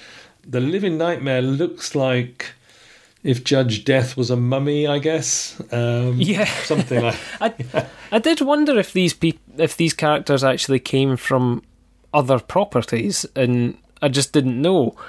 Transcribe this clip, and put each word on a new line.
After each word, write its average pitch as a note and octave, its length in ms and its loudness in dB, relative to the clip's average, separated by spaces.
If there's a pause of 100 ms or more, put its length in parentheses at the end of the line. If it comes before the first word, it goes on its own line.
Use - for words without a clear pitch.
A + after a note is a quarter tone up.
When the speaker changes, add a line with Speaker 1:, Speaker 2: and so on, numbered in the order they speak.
(460)
Speaker 1:
The B2 140 -2
Living F3 360 0
Nightmare C3+ 460 -2
looks C#3 520 -2
like B2+ 580 -2 (720)
if B2+ 220 0
Judge B2 400 2
Death C3 320 2
was B2 140 0
a B2 60 0
mummy, C#3 500 0
I C#3+ 120 0
guess. - 640 -2 (120)
Um, A#2+ 440 0
Speaker 2:
Yeah. F#3+ 280 2 (180)
Speaker 1:
something C3 400 0
like A#2+ 140 0 (120)
Speaker 2:
<laughs> - 120 -12 (340)
I, - 120 -2 (260)
I A3 60 4
did D#4+ 220 2
wonder C#4+ 380 2
if - 160 -2
these F3+ 180 2
peop-, - 280 -2 (180)
if D#3 180 0
these E3 160 2
characters D3 520 0
actually C3 360 2
came C3+ 380 0
from B2+ 440 0 (520)
other C3+ 240 2
properties, A#2+ 880 -4 (100)
and B2 400 0 (240)
I D3 80 2
just C3+ 240 -2
didn't C3 300 0
know. D#3 340 2 (120)